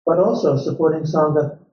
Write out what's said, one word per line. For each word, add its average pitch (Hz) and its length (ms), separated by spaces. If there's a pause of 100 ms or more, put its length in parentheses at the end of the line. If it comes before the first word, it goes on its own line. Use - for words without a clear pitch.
but 170 140
also 208 360
supporting 156 460
Sangha 151 560 (160)